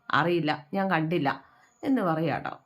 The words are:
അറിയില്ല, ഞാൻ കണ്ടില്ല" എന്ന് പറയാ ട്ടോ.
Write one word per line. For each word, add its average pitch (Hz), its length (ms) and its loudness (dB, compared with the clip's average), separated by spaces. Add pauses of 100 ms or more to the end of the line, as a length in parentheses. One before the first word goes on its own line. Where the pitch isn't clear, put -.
(120)
അറിയില്ല, 156 400 2 (220)
ഞാൻ 196 160 0
കണ്ടില്ല" 160 400 0 (540)
എന്ന് 269 180 2
പറയാ 160 380 0
ട്ടോ. - 160 -8 (100)